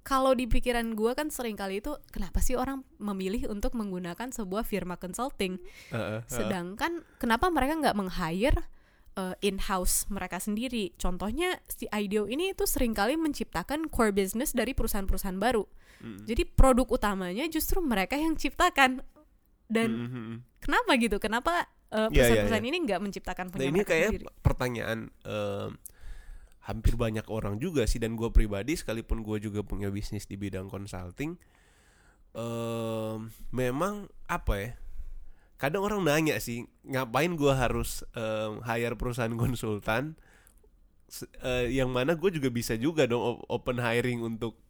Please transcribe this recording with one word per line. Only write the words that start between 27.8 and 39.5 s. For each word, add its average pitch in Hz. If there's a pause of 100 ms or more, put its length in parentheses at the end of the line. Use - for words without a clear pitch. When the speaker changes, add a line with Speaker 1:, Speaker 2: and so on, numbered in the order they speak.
Speaker 2:
sih, -
dan 113
gue 113
pribadi 104
sekalipun 113
gue 107
juga 104
punya 101
bisnis 101
di -
bidang 98
consulting, 98 (960)
em, 113 (320)
memang 151 (200)
apa 170
ya, 101 (840)
kadang 175
orang 208
nanya 156
sih, 120 (160)
ngapain 131
gue 143
harus, 117
em, 110
hire 117
perusahaan 120
konsultan, 117 (880)